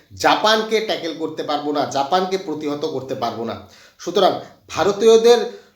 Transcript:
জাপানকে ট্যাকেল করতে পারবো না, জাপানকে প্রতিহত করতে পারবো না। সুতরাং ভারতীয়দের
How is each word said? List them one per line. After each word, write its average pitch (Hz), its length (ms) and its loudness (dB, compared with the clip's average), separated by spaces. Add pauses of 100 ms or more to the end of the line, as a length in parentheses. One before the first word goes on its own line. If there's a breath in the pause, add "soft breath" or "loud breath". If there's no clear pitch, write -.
(140 loud breath)
জাপানকে 214 680 2
ট্যাকেল 170 380 -6
করতে 160 240 -8
পারবো 147 300 -4
না, 143 140 -2
জাপানকে 185 520 -2
প্রতিহত 147 460 -6
করতে 135 300 -6
পারবো 113 300 -6
না। 104 240 -10 (300 soft breath)
সুতরাং 175 340 2 (360 loud breath)
ভারতীয়দের 220 920 4 (160 loud breath)